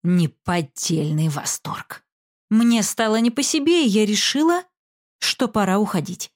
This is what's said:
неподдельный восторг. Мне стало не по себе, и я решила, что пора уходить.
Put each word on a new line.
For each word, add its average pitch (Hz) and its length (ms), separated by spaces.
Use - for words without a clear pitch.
неподдельный 160 1300
восторг. - 760
Мне 233 320
стало 220 380
не 233 100
по 269 120
себе, 320 420
и 240 40
я 214 180
решила, 311 580
что - 280
пора 196 300
уходить. 196 580